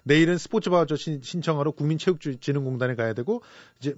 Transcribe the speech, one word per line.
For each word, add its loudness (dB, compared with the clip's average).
내일은 4
스포츠 -2
바우처 4
신-, -6
신청하러 -2
국민체육진흥공단에 -2
가야 0
되고 -4
이제 -4